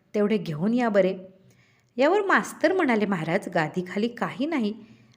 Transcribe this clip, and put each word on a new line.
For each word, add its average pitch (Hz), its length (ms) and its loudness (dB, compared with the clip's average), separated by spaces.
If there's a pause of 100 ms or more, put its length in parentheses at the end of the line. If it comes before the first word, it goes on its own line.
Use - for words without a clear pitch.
(160)
तेवढे 208 220 2
घेऊन 165 360 -2
या 240 160 2
बरे." 185 280 4 (800)
यावर 330 240 4
मास्तर 339 520 2
म्हणाले, 247 320 2
"महाराज, 185 480 -2
गादीखाली 180 540 -2
काही 196 380 -6
नाही, 254 280 -2 (440)